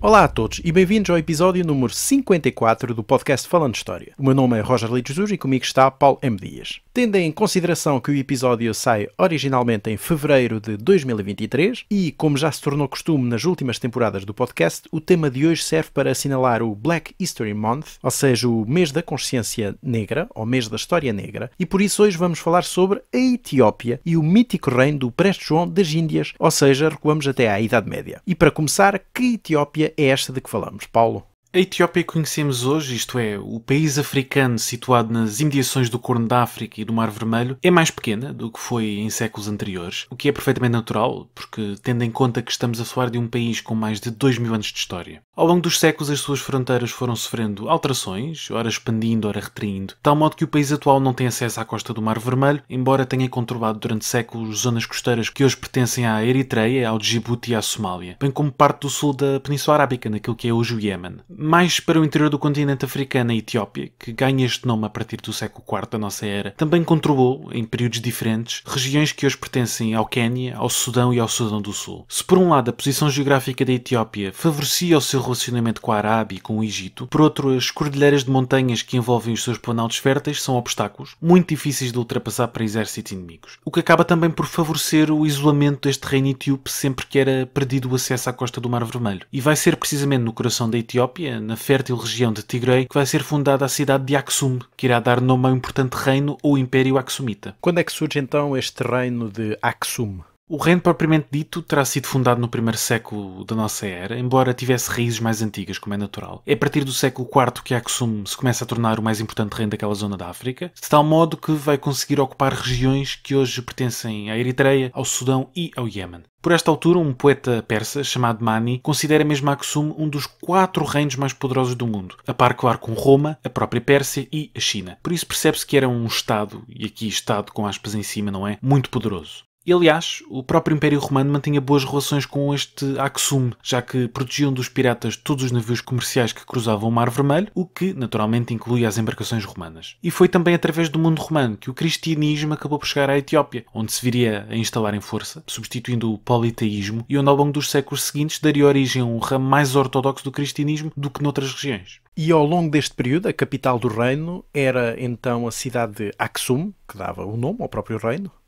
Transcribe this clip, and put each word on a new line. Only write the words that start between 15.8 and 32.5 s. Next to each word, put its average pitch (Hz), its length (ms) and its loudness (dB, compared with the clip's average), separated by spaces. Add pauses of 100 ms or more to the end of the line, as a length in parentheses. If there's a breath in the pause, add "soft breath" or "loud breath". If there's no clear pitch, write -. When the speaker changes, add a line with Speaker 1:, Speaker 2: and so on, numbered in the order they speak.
Speaker 1:
para 135 180 0
assinalar 131 500 0
o 113 140 -2
Black 151 420 -4
History 117 360 -4
Month, 110 500 -4
ou 139 80 0
seja, 123 380 2
o 113 180 2
mês 156 240 2
da 156 100 -2
consciência 120 800 -4
negra, 117 540 -2
ou 110 100 -6
mês 120 220 0
da 113 80 -8
história 143 380 -2
negra, 104 440 -8
e 185 80 -2
por 190 160 2
isso 208 220 4
hoje 202 140 4
vamos 170 220 0
falar 175 260 2
sobre 190 360 0 (100)
a 247 60 -2
Etiópia 135 880 2
e 165 120 2
o 165 40 4
mítico 185 480 4
reino 135 300 4
do 127 120 -2
Preste 185 360 0
João 170 200 2
das 170 260 0
Índias, 156 440 0
ou 170 140 4
seja, 139 380 4
recuamos 151 360 0
até 127 240 2
à 101 120 0
Idade 110 280 2
Média. - 380 -10
E 180 80 2
para 151 160 6
começar, 196 480 2 (140)
que 247 220 2
Etiópia 151 600 0
é 156 80 0
esta 135 300 2
de 131 80 -4
que - 80 -18
falamos, - 360 -6
Paulo? 113 380 2 (320)
Speaker 2:
A 180 40 4
Etiópia 180 420 2
que 160 100 -4
conhecemos 143 540 -2